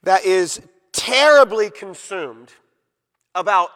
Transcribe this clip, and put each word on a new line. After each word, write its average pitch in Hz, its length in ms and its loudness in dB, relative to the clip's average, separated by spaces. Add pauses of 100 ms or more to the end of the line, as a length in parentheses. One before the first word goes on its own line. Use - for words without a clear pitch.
that 190 220 0
is 185 360 -2 (320)
terribly 247 760 2
consumed 160 800 -14 (800)
about 180 420 0